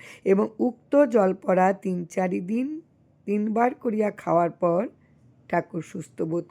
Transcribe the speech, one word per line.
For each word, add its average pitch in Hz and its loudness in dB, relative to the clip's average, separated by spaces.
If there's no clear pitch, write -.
এবং 196 2
উক্ত 262 2
জলপড়া 190 2
তিন 185 -6
চারি 185 -4
দিন 254 -6
তিনবার 214 0
করিয়া 214 -2
খাওয়ার 170 2
পর 175 0
ঠাকুর 170 -4
সুস্থ - -12
বোধ 165 -4